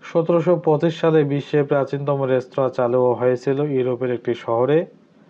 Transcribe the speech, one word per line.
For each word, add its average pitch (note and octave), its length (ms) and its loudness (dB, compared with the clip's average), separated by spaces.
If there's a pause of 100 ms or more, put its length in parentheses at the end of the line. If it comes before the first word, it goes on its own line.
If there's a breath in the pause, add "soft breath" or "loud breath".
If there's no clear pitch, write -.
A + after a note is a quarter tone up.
সতেরোশো E3+ 540 0
পঁচিশ D#3+ 440 0
সালে D#3+ 240 4
বিশ্বের C#3+ 400 -2
প্রাচীনতম C#3 580 -2
রেস্তোরাঁ C3 480 0
চালু B2 420 2
হয়েছিল B2+ 480 0
ইউরোপের B2+ 500 -2
একটি A#2+ 240 -4
শহরে। B2+ 520 0 (440 soft breath)